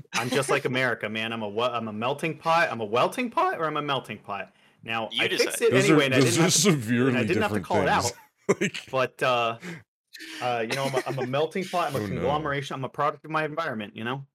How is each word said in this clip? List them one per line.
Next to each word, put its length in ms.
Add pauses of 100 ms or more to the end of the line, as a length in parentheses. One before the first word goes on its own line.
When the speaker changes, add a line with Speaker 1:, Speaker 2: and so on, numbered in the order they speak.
(140)
Speaker 1:
I'm 160
just 200
like 160
Speaker 2:
<laughs> 80
Speaker 1:
America, 360
man. 240
I'm 80
a 80
what? 240
I'm 140
a 60
melting 440
pot. 340
I'm 100
a 40
welting 440
pot, 300
or 60
I'm 120
a 40
melting 380
pot. 340 (300)
Now, 280
Speaker 2:
You 120
Speaker 1:
I 60
fixed 160
Speaker 2:
decide. 220
Speaker 1:
it 40
Speaker 3:
Those 140
Speaker 1:
anyway, 180
Speaker 3:
are, 20
Speaker 1:
and 100
I 40
Speaker 3:
those 160
Speaker 1:
didn't 40
Speaker 3:
are 40
Speaker 1:
have 100
to, 160
and 80
I 40
Speaker 3:
severely 300 (160)
Speaker 1:
didn't 140
have 100
to 80
Speaker 3:
different 60
Speaker 1:
call 160
it 100
Speaker 3:
things. 140
Speaker 1:
out. 120
Speaker 3:
<laughs> 40 (400)
Like 300
Speaker 1:
But, 320
uh, 340 (840)
uh, 300
you 60
know, 100
I'm 80
a, 140
I'm 100
a 80
melting 420
pot. 200
I'm 80
a 20
Speaker 3:
<laughs> 60
Oh, 20
no. 20
Speaker 1:
conglomeration. 680
I'm 80
a 60
product 360
of 60
my 120
environment, 520
you 80
know? 200 (100)